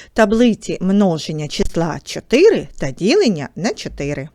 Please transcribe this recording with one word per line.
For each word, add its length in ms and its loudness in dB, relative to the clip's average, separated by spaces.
таблиці 680 2
множення 680 0
числа 560 -2
чотири 640 2
та 140 -6
ділення 640 0
на 180 -4
чотири. 600 -8